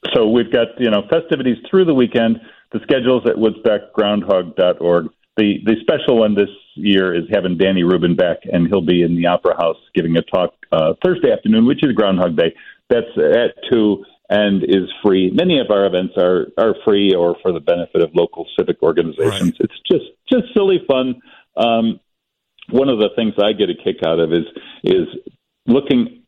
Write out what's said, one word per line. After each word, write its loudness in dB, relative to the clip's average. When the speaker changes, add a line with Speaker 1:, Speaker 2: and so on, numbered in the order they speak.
Speaker 1:
So 2
we've 0
got, -2
you 0
know, 0
festivities -2
through 2
the 2
weekend. 0
The -6
schedule's 0
at 0
woodstock -2
groundhog -2
dot 0
org. 0
The, 0
the 2
special 0
one 2
this 0
year 0
is -2
having -2
Danny 2
Rubin 2
back, 0
and 0
he'll 0
be 2
in 0
the 0
Opera 0
House -2
giving 0
a 0
talk, -4
uh, 0
Thursday 0
afternoon, 2
which 0
is 2
Groundhog 0
Day. 0
That's 0
at 2
two 0
and 2
is 0
free. 2
Many 0
of -2
our 2
events -2
are, 0
are 0
free 2
or 0
for -2
the -4
benefit -2
of -2
local -2
civic -2
organizations. 0
Speaker 2:
Right. -4
Speaker 1:
It's -6
just, 0
just -2
silly 2
fun. -2
Um, 0
one 2
of 0
the 2
things -2
I 2
get -2
a -2
kick -6
out 0
of 0
is, 0
is 0
looking 0